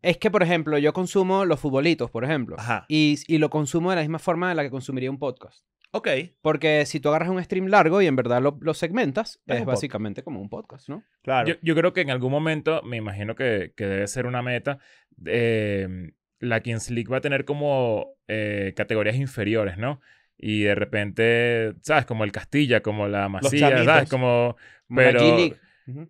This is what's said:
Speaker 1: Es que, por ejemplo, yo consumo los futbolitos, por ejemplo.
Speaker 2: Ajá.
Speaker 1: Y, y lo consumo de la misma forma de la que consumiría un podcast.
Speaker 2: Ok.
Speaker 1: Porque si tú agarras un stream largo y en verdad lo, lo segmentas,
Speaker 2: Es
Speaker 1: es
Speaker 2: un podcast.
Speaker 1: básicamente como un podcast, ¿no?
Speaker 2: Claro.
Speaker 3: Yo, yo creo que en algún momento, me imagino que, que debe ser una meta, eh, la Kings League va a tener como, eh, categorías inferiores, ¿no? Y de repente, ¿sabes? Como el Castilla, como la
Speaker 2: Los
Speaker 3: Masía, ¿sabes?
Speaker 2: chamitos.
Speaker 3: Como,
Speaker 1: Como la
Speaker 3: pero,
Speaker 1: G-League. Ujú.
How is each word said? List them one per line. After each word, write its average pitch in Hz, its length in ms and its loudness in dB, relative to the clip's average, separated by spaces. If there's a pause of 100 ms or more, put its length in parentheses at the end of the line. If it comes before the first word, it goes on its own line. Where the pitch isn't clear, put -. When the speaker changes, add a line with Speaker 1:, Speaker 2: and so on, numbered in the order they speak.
Speaker 1:
Es 165 160 0
que, 214 120 2
por 185 120 2
ejemplo, 160 360 2
yo 147 140 4
consumo 190 540 0
los 160 120 2
futbolitos, 139 520 0
por 113 140 -6
ejemplo. 131 340 -4
Speaker 2:
Ajá. 110 280 -4
Speaker 1:
Y, 151 320 4 (100)
y 160 100 2
lo 151 120 2
consumo 160 400 0
de 185 60 0
la 160 60 0
misma 156 160 -4
forma 180 320 -2
de 170 60 -2
la 151 60 0
que 135 80 -4
consumiría 131 400 -6
un 135 80 -8
podcast. - 460 -8 (300)
Speaker 2:
Ok. 185 140 -4 (320)
Speaker 1:
Porque 151 460 2
si 160 140 -6
tú 147 100 0
agarras 160 180 0
un 185 160 -2
stream 185 220 -4
largo 190 340 4
y 190 60 6
en 139 100 2
verdad 120 260 2
lo, 143 200 0
lo 156 120 -2
segmentas, 160 540 -2
Speaker 2:
Es - 60 -18
Speaker 1:
es - 40 -20
Speaker 2:
un - 80 -20 (120)
podcast. - 80 -4
Speaker 1:
básicamente 107 580 -4
como 123 160 -10
un 208 80 -12
podcast, - 400 -16
¿no? 156 160 -14 (180)
Speaker 2:
Claro. 131 260 0
Speaker 3:
Yo, 170 140 -2
yo 160 140 0
creo 175 160 2
que 180 80 -2
en 143 100 -2
algún 127 220 -2
momento, 156 500 -2
me 123 140 -10
imagino 104 400 -8
que, 113 400 -2
que - 100 -6
debe 98 220 -2
ser 123 180 -6
una 123 160 -4
meta, 123 360 -4 (480)
eh, 98 880 -2 (280)
la 117 200 0
Kings 117 300 -8
League 120 200 -4
va 131 80 -2
a - 20 -2
tener 139 240 -2
como, 135 680 -2 (140)
eh, 104 480 -4
categorías 107 400 0
inferiores, 107 640 -2
¿no? 135 220 -6 (360)
Y 104 260 -2
de 101 120 2
repente, 113 1080 0
¿sabes? 151 220 2
Como 110 200 -4
el 101 80 -4
Castilla, 120 500 0
como 104 240 -2
la 101 180 -2
Speaker 2:
Los 98 60 -4 (140)
Speaker 3:
Masía, 143 160 2 (100)
¿sabes? 127 160 4
Speaker 2:
chamitos. 147 240 4
Speaker 3:
Como, 120 460 2 (320)
Speaker 1:
Como 123 120 0
la 127 60 10
Speaker 3:
pero, 120 140 6
Speaker 1:
G-League. 120 360 6 (320)
Ujú. 147 220 -14